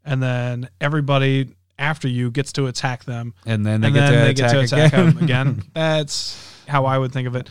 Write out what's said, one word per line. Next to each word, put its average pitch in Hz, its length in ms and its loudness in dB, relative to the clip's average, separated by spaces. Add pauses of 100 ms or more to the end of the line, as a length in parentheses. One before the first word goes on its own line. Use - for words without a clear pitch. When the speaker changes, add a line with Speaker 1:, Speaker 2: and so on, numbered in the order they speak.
Speaker 1:
and 135 180 -2
then 123 460 -4 (120)
everybody 135 760 0 (240)
after 151 300 -4
you 123 220 -2
gets 135 220 -6
to 139 140 -2
attack 127 380 -6
them, 120 300 -10 (120)
Speaker 2:
And 110 180 0
then 107 160 0
they 110 80 2
Speaker 1:
and 139 60 4
Speaker 2:
get 143 80 4
Speaker 1:
then 143 100 4
Speaker 2:
to 120 60 6
Speaker 1:
they 117 120 4
Speaker 2:
attack 131 60 0 (160)
Speaker 1:
get - 0 -
to 139 80 4 (160)
attack 151 160 6
Speaker 2:
again. 170 220 4
Speaker 1:
them 170 100 -2
again. 127 440 0
Speaker 2:
<laughs> - 60 -20
Speaker 1:
That's 156 720 -4 (220)
how 143 160 0
I 131 140 0
would 131 140 -2
think 127 140 -4
of 123 80 -6
it. 123 160 -8